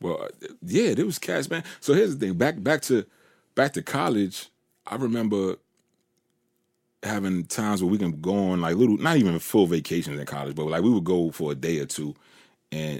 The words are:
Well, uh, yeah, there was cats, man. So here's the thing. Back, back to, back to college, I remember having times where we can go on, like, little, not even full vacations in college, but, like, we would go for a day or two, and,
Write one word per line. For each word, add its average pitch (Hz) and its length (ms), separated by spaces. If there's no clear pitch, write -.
Well, 80 220
uh, - 240
yeah, 147 300
there 151 120
was 185 140
cats, 165 300
man. 165 140
So - 140
here's 180 240
the 110 100
thing. 92 100
Back, 135 240
back 143 220
to, 113 220
back 139 180
to - 80
college, 120 680
I - 100
remember 110 600
having 95 420
times 107 360
where 90 100
we 104 60
can 85 220
go 90 160
on, 90 100
like, 82 140
little, 107 220
not 160 200
even 90 220
full 98 280
vacations 80 520
in 69 60
college, 69 300
but, 78 100
like, 82 180
we 113 60
would 104 140
go 85 280
for 76 200
a 71 40
day 80 240
or 69 60
two, 73 280
and, 76 280